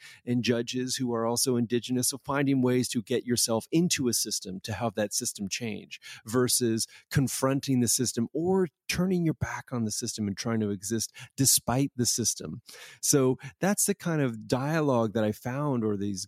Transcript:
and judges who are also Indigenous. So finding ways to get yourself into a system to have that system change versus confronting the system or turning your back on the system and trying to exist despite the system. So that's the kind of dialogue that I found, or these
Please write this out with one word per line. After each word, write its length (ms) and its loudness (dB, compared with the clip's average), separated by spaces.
and 160 2
judges 540 -2
who 180 -2
are 120 -2
also 300 0
Indigenous. 520 0
So 160 -6
finding 380 2
ways 260 4
to 140 -4
get 220 -2
yourself 460 0
into 380 2
a 40 2
system 520 -4
to 80 -6
have 240 -4
that 180 0
system 340 -4
change 520 -8
versus 600 2
confronting 720 2
the 80 4
system 440 0
or 360 2
turning 360 2
your 100 2
back 380 -6
on 120 0
the 60 0
system 360 -4
and 100 -2
trying 240 0
to 100 2
exist 420 -4
despite 600 2
the 100 0
system. 540 -2
So 380 4
that's 260 2
the 80 2
kind 260 -2
of 260 -2
dialogue 680 2
that 100 2
I 80 2
found, 520 -2
or 120 0
these 320 -4